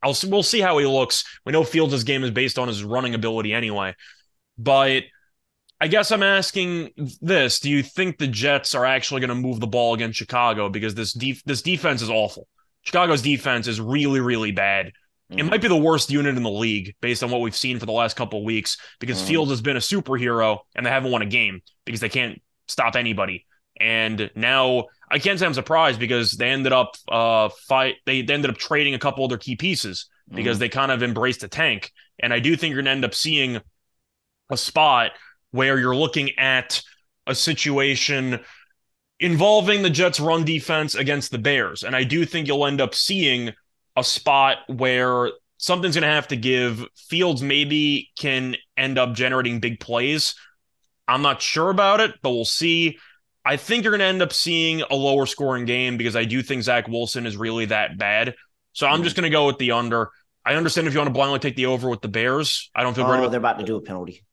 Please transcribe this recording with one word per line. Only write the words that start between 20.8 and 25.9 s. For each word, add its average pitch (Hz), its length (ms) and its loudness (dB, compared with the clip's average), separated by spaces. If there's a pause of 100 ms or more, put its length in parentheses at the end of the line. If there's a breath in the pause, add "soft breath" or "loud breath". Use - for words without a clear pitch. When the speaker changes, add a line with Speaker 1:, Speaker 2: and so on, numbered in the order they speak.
Speaker 1:
they 120 60 0
haven't 131 220 0
won 117 100 0
a 104 60 -2
game 101 340 -2 (240)
because 113 140 -6
they 110 100 -4
can't 123 320 -6 (260)
stop 117 280 -2
anybody. 104 500 -2 (340)
And 110 560 -2
now 127 500 2 (220 soft breath)
I 147 120 -2
can't 196 180 0
say 180 80 0
I'm 160 80 0
surprised 156 460 2